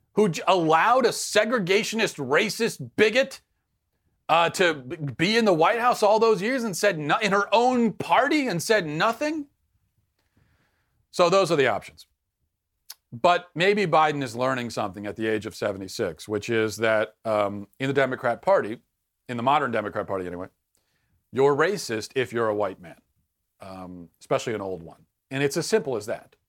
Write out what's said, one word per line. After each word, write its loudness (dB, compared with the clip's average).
who 2
j-, -6
allowed 4
a 4
segregationist, 0
racist -2
bigot, 2
uh, 4
to 2
b-, -12
be 2
in 4
the 6
White 2
House 2
all 6
those 4
years -2
and -6
said 0
no-, 0
in 0
her 2
own 4
party 0
and -2
said 2
nothing. -2
So 2
those 4
are 2
the 4
options. -6
But 2
maybe 2
Biden 2
is -8
learning -2
something -6
at -8
the -4
age -2
of -10
seventy-six, -6
which -6
is -2
that, 0
um, -2
in -4
the -2
Democrat -2
Party, 0
in -6
the -6
modern 2
Democrat -4
Party -6
anyway, -12
you're 2
racist -2
if -4
you're 0
a 0
white -4
man, -20
um, -16
especially -2
an -6
old -8
one. -20
And -4
it's 0
as -4
simple -2
as -8
that. -10